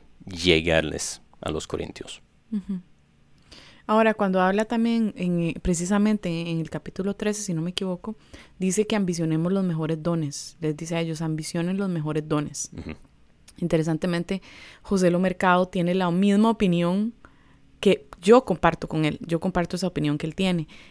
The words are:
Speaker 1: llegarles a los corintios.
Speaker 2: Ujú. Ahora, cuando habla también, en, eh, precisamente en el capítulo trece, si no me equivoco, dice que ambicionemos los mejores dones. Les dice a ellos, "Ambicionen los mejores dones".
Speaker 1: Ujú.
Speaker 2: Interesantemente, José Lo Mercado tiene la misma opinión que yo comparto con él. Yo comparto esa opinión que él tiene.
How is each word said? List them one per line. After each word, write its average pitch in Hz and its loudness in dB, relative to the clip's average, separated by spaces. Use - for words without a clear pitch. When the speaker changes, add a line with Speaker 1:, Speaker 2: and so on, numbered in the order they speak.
Speaker 1:
llegarles 82 2
a - -6
los 78 -6
corintios. - -10
Speaker 2:
Ujú. 190 -6
Ahora, 220 4
cuando 190 2
habla 196 2
también, 233 0
en, 175 0
eh, 165 -2
precisamente 180 0
en 165 -2
el 156 -6
capítulo 190 -6
trece, 208 -4
si 185 -6
no 160 -2
me 175 -4
equivoco, 185 -8
dice 190 0
que 220 -2
ambicionemos 170 0
los 196 0
mejores 160 -2
dones. 160 -4
Les 156 -4
dice 165 -6
a 165 -2
ellos, 160 -4
"Ambicionen 165 -4
los 196 -2
mejores 156 -4
dones". 147 -4
Speaker 1:
Ujú. 78 -10
Speaker 2:
Interesantemente, 170 -2
José 185 4
Lo 175 2
Mercado 185 4
tiene 175 0
la 185 2
misma 202 4
opinión 190 2
que - 2
yo 233 8
comparto 165 0
con 156 0
él. 151 -2
Yo 165 -2
comparto 180 -2
esa 185 -2
opinión 151 -2
que - -6
él 160 -6
tiene. 180 -2